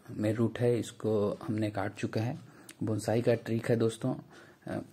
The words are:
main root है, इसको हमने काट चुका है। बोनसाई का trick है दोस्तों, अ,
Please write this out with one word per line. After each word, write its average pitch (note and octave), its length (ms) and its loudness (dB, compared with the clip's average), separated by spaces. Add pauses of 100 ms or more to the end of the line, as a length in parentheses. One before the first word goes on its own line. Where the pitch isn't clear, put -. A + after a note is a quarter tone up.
(120)
main G#2+ 240 0
root A2+ 240 0
है, A#2+ 200 4
इसको G#2 640 0
हमने G#2+ 280 -2
काट G#2 240 -4
चुका A2 260 -2
है। B2+ 180 -4 (440)
बोनसाई G#2+ 380 0
का A#2+ 120 4
trick A2+ 360 0
है B2 60 4
दोस्तों, A#2 400 0 (520)
अ, - 140 -6 (120)